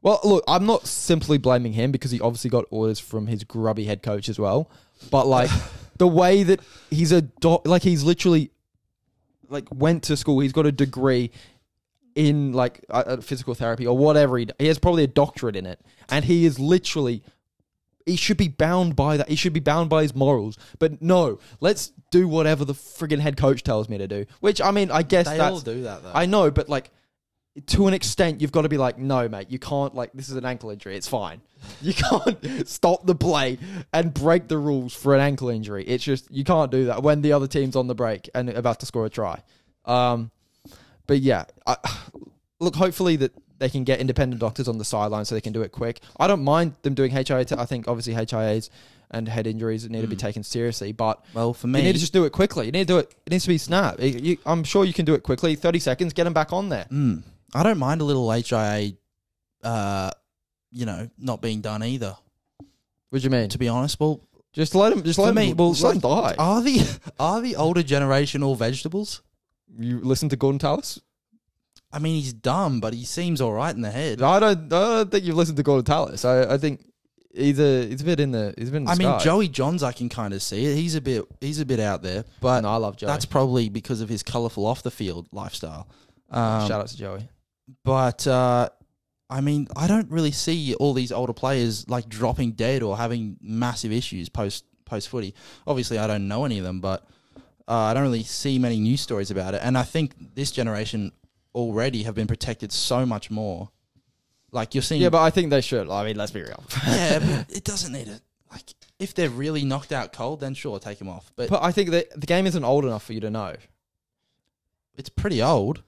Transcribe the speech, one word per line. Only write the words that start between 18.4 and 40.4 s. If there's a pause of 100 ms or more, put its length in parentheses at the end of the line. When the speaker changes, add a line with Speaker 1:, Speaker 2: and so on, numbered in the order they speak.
Speaker 1:
bound
by
that.
He
should
be
bound
by
his
morals. (220)
But
no, (220)
let's (180)
do
whatever
the
friggin'
head
coach
tells
me
to
do. (140)
Which,
I
mean,
I
guess
Speaker 2:
They
Speaker 1:
that's
Speaker 2:
all
do
that,
though.
Speaker 1:
I
know,
but,
like, (760)
to
an
extent,
you've
gotta
be
like,
"No,
mate,
you
can't,
like,
this
is
an
ankle
injury.
It's
fine."
<laughs>
You
can't
stop
the
play (340)
and
break
the
rules
for
an
ankle
injury.
It's
just,
you
can't
do
that
when
the
other
team's
on
the
break
and
about
to
score
a
try. (420)
Um, (800)